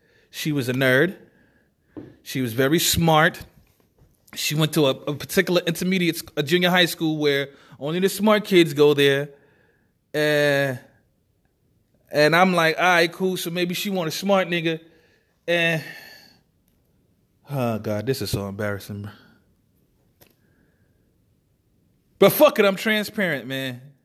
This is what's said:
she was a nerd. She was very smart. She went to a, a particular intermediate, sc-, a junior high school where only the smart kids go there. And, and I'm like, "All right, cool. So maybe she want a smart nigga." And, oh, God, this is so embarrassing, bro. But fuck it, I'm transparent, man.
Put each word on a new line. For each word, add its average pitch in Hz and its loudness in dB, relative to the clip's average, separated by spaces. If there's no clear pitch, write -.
she - -6
was 139 -2
a 123 0
nerd. 135 2
She - -6
was 120 -4
very 135 2
smart. 165 2
She - -6
went 156 0
to 151 4
a, 131 2
a 147 -6
particular 180 0
intermediate, 175 -2
sc-, - -14
a 151 -2
junior 180 0
high 180 2
school 160 -4
where 143 0
only 156 -4
the 190 2
smart 208 2
kids 170 4
go 147 6
there. 143 2
And, 147 0
and 151 4
I'm 185 4
like, 160 2
"All 160 -2
right, 175 4
cool. 185 -4
So - -8
maybe 175 -4
she 202 -8
want 185 -4
a 151 -6
smart 190 0
nigga." 165 -4
And, 165 0
oh, 120 -4
God, 107 -6
this 131 -4
is 101 -8
so 101 -6
embarrassing, 101 -8
bro. 104 -14
But 196 6
fuck 294 4
it, 208 4
I'm 190 2
transparent, 190 -4
man. 131 -10